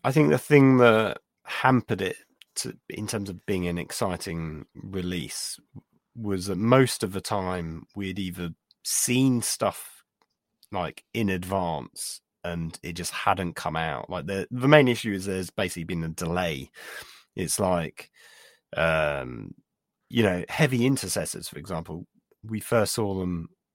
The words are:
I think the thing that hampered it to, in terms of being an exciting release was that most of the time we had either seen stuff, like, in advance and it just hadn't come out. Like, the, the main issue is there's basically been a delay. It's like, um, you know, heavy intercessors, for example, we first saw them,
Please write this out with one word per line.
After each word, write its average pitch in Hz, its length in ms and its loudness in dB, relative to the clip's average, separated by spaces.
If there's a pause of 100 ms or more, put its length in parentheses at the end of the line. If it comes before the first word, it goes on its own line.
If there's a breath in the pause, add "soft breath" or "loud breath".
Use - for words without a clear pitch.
I 131 80 2
think 151 180 6
the 147 80 4
thing 135 400 8
that 110 400 6 (240)
hampered - 580 2
it 95 160 -2 (400)
to, - 200 -8 (120)
in 107 200 -8
terms 101 200 -4
of 90 160 -12
being 92 220 0
an 87 100 -2
exciting 85 960 -4
release 90 840 -6 (560)
was 98 320 -4
that 98 100 -2
most 123 460 4
of 98 100 -4
the 98 80 -6
time 90 680 -4 (100)
we 101 100 -6
had 95 140 -6
either 90 300 -6 (340)
seen 123 580 2
stuff, - 640 -4 (640)
like, 90 320 -6 (100)
in 113 160 0
advance 90 920 -4 (240)
and 85 400 -6
it 87 80 -8
just 85 200 -8
hadn't 92 440 -2
come - 180 -6
out. 80 340 -4
Like, 90 180 -6
the, 98 260 -4
the 123 160 0
main 147 180 8
issue 117 260 0
is 98 140 -4
there's 92 240 -4
basically 87 340 -4
been 82 200 -4
a 80 40 -4
delay. 82 640 -4 (640 loud breath)
It's - 240 -4
like, 90 540 -2 (640 soft breath)
um, 71 800 -2 (540)
you 117 140 2
know, 90 260 2
heavy 127 380 2
intercessors, 107 640 -2
for - 100 -14
example, 85 480 -8 (380)
we 110 160 -6
first 110 340 2
saw 98 240 -2
them, 87 300 -4 (260)